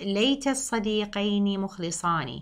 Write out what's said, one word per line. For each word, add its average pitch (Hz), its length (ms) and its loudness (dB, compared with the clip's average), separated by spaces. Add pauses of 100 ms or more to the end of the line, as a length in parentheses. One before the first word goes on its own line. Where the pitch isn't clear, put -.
"ليت 240 480 2
الصديقين 208 1120 0
مخلصان." 165 800 -2